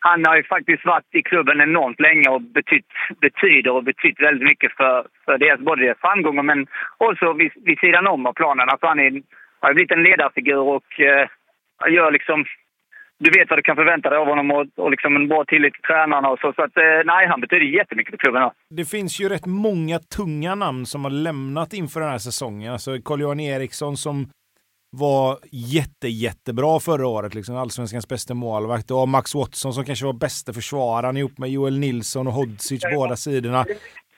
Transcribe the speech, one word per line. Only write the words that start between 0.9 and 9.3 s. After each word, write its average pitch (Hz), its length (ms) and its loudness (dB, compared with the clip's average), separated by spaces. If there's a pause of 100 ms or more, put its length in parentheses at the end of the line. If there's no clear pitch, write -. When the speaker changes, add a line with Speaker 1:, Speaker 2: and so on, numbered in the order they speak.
Speaker 1:
i 165 80 2
klubben 147 380 2
enormt 147 400 2
länge 151 280 4
och 131 140 0
betytt, 135 440 0 (340)
betyder 139 520 4
och 127 120 0
betytt 139 380 -2
väldigt 143 260 2
mycket - 280 2
för, 127 300 2 (180)
för 139 140 0
deras, 143 220 4
både 143 240 0
deras 120 140 2
framgångar, 160 440 0
men 143 240 2 (320)
också 185 340 2
vid, 151 200 2 (120)
vid 160 140 2
sidan 180 280 4
om 139 200 0
av 123 60 -2
planen. 135 360 0
Alltså, 135 180 0
han 156 140 2
är, 139 220 0 (380)